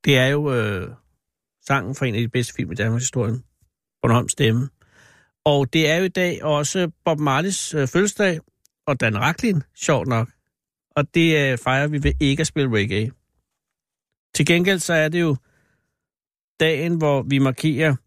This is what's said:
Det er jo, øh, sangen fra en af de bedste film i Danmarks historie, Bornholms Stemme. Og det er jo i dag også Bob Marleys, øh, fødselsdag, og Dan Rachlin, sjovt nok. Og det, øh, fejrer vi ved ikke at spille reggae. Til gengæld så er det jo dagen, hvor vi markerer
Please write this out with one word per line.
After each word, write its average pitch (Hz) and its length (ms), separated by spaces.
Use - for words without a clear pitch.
Det 139 80
er 127 100
jo, 147 260
øh, 104 380
sangen 131 340
fra - 100
en 147 100
af 113 60
de 117 60
bedste 123 280
film - 160
i - 40
Danmarks 113 280
historie, 117 300
Bornholms 117 300
Stemme. 123 380
Og 143 280
det 156 160
er 160 80
jo 185 60
i 190 60
dag 180 340
også 156 480
Bob 160 140
Marleys, 151 540
øh, 143 140
fødselsdag, 190 520
og 139 140
Dan 110 200
Rachlin, 160 440
sjovt 131 320
nok. 117 220
Og 143 200
det, 156 360
øh, 123 60
fejrer 131 300
vi 151 160
ved 160 160
ikke 143 220
at 151 60
spille 135 300
reggae. 107 340
Til 151 100
gengæld 175 340
så 170 140
er 156 160
det 170 120
jo 156 140
dagen, 160 380
hvor 147 240
vi 135 180
markerer 139 560